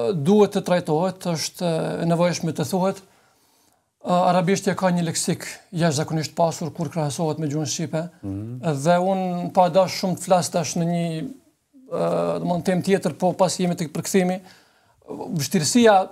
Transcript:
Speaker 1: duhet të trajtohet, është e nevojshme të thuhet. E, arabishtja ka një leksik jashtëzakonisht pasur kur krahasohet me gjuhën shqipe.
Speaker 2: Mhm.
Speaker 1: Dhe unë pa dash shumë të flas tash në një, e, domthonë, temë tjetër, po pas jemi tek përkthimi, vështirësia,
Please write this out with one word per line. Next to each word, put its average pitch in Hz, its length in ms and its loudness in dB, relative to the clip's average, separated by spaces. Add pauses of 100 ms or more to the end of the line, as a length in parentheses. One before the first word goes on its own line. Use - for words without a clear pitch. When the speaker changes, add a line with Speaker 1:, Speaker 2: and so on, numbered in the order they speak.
(140)
Speaker 1:
duhet 196 420 6
të 185 80 0
trajtohet, 180 640 0
është 170 440 -2 (260)
e 170 100 0
nevojshme 170 440 2
të 151 140 -4
thuhet. 190 360 -2
E, - 20 -20 (1000)
arabishtja 185 720 2
ka 190 160 0
një 175 140 0
leksik 160 400 -4 (240)
jashtëzakonisht 156 680 -2
pasur 165 380 -2
kur 165 160 -6
krahasohet 151 500 -4
me 160 100 -4
gjuhën 147 200 -2
shqipe. 160 340 -4 (160)
Speaker 2:
Mhm. 107 440 -8 (140)
Speaker 1:
Dhe 160 220 2
unë 180 520 -2
pa 180 180 4
dash 175 320 2
shumë 180 160 -2
të - 80 -12
flas 180 260 2
tash - 260 -4
në 170 100 0
një, 170 260 0
e, 160 140 -6 (1120)
domthonë, 170 260 -2
temë 180 240 0
tjetër, 185 260 0
po 180 180 0
pas 185 200 2
jemi 175 240 0
tek 165 160 -6
përkthimi, 185 480 0 (680)
vështirësia, 196 920 4 (120)